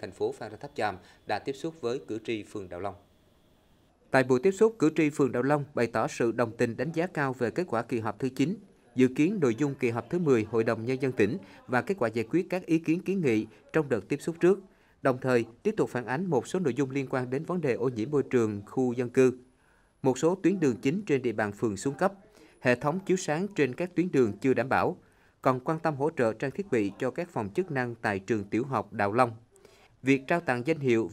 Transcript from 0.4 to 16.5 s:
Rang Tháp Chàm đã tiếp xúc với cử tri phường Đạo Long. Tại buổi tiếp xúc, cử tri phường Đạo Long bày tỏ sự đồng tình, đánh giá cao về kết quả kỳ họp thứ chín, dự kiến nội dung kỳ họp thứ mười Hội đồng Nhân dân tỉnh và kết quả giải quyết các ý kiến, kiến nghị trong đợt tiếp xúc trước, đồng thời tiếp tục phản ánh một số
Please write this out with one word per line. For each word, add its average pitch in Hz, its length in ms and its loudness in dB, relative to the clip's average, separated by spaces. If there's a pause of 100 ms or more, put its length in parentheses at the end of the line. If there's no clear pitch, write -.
Rang 110 80 -16
Tháp - 160 -14
Chàm 104 220 -2 (300)
đã 104 120 -2
tiếp 139 140 -6
xúc 165 280 -10
với 117 260 -2
cử 107 160 -6
tri 110 200 -4
phường 95 260 -12
Đạo 87 100 -10
Long. 95 160 -8 (1160)
Tại 131 120 4
buổi 127 160 2
tiếp 190 120 2
xúc, 220 280 2
cử 151 160 4
tri 156 140 2
phường 143 220 0
Đạo 123 120 -2
Long 147 200 2 (100)
bày 120 140 0
tỏ 117 200 -2
sự 117 240 0
đồng 117 260 0
tình, 113 200 0
đánh 143 160 -4
giá 165 140 -2
cao 139 260 -4
về 117 180 -2
kết 175 180 -2
quả 113 120 0
kỳ 120 180 -4
họp 110 200 -6
thứ 131 100 -2
chín, 143 260 0 (400)
dự 127 200 6
kiến 180 260 2
nội 120 140 2
dung 139 200 -2
kỳ 123 140 0
họp 113 200 -6
thứ 175 100 -2
mười 131 240 4
Hội 113 200 0
đồng 113 220 -2
Nhân 131 160 -4
dân 131 100 0
tỉnh 113 260 2 (300)
và 123 140 2
kết 190 180 -2
quả 117 100 2
giải 110 200 -2
quyết 175 200 0
các 180 160 -4
ý 165 140 2
kiến, 160 200 0
kiến 185 220 -2
nghị 110 240 2 (280)
trong 151 160 0
đợt 113 200 -2
tiếp 143 120 -4
xúc 165 180 -6
trước, 190 200 6 (420)
đồng 127 200 2
thời 123 240 2 (180)
tiếp 214 140 0
tục 135 120 2
phản 120 160 -4
ánh 135 200 -2
một 139 220 0
số 185 120 -2